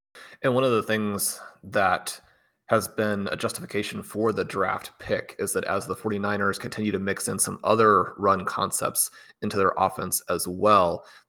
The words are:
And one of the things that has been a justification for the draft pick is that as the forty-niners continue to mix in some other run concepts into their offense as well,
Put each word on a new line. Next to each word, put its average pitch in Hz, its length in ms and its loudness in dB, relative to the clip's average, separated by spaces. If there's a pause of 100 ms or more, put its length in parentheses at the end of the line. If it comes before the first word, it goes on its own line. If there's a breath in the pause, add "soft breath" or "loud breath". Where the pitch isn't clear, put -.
(420 loud breath)
And 131 120 2
one 131 100 2
of 127 80 2
the 107 100 2
things 104 560 -2 (240 loud breath)
that 95 560 0 (520)
has 110 160 2
been 104 460 -2
a - 40 -6
justification 104 640 -6
for 107 320 -2
the 98 120 0
draft 98 560 -4
pick - 400 -4
is 101 120 -2
that - 120 -2
as 98 240 -2
the 92 80 -4
forty-niners 101 600 -2
continue - 360 -4
to 95 80 0
mix 98 260 -4
in 101 100 -4
some 101 280 -2
other 104 520 6
run 95 280 2
concepts - 640 -2 (320 soft breath)
into 107 140 -4
their 95 200 4
offense 95 540 0
as 90 160 -2
well, 92 580 4 (240 soft breath)